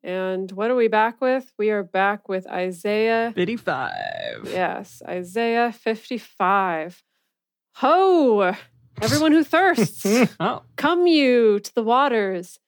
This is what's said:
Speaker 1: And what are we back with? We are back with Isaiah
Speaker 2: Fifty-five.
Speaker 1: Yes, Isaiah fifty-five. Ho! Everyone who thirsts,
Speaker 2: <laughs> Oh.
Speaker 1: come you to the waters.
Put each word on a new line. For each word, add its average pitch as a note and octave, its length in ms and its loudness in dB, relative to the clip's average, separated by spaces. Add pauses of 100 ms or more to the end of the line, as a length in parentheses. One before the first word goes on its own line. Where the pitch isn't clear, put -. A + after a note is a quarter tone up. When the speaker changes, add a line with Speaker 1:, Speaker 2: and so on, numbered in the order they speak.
Speaker 1:
And F#3 500 -6
what G#3 180 -4
are B3+ 60 0
we A#3 120 2
back A3 320 0
with? B3+ 380 -2
We G#3+ 120 0
are G#3 120 -2
back G3 460 -2
with F#3 180 -6
Isaiah G#3+ 880 -2
Speaker 2:
Fifty-five. A#1 1080 -6
Speaker 1:
Yes, - 640 -6
Isaiah A3+ 680 -4
fifty-five. F#3+ 1300 -4 (720)
Ho! C#4 800 4 (480)
Everyone D4 300 2
who D#4 120 6
thirsts, E4 600 0
Speaker 2:
<laughs> A3 340 2
Oh. A#3 220 -4 (140)
Speaker 1:
come F4 300 2
you B3 540 4
to - 140 -18
the A#3+ 80 -2
waters. A3 840 0